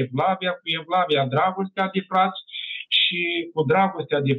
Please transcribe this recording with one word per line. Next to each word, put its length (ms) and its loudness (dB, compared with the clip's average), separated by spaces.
evlavia, 480 0
cu 160 -10
evlavia 460 2
dragostea 680 0
de 160 0
frați 320 2
și 680 0
cu 100 0
dragostea 580 0
de 180 0